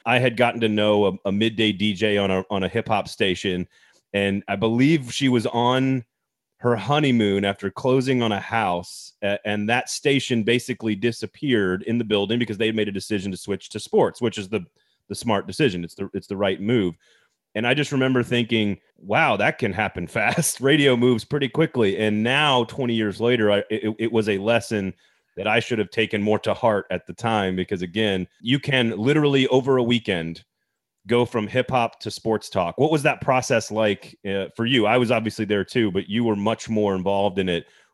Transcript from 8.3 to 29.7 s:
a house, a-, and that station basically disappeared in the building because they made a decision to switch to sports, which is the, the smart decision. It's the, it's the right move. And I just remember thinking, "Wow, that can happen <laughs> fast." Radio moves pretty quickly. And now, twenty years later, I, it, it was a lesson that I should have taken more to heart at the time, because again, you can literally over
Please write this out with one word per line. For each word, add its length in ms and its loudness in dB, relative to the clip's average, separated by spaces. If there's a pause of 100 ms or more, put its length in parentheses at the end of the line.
a 80 -2
house, 840 -4
a-, 240 -2
and 240 -2
that 220 0
station 540 0
basically 500 0
disappeared 880 -2
in 160 -2
the 60 -2
building 340 0
because 180 -4
they 140 0
made 160 0
a 60 -8
decision 400 -6
to 40 -8
switch 340 -8
to 100 -8
sports, 420 0
which 160 -2
is 100 -8
the, 120 -2 (480)
the 80 -8
smart 320 -2
decision. 340 -2
It's 140 -12
the, 180 -8
it's 140 -8
the 80 -6
right 240 -2
move. 340 0 (640)
And 100 -2
I 80 2
just 160 -2
remember 320 2
thinking, 560 0 (180)
"Wow, 420 0
that 200 0
can 140 -2
happen 340 -4
<laughs> 120 -6
fast." 420 -2
Radio 360 4
moves 280 2
pretty 240 -4
quickly. 500 0
And 240 0
now, 420 2
twenty 300 -4
years 260 -2
later, 300 4
I, 180 2
it, 300 -2
it 140 -2
was 160 2
a 100 0
lesson 560 0 (420)
that 120 -4
I 100 2
should 220 -2
have 100 -2
taken 320 -2
more 160 2
to 160 -2
heart 380 0
at 160 -6
the 40 -12
time, 440 -2
because 260 -4
again, 460 -2 (120)
you 200 0
can 360 0
literally 520 2
over 300 2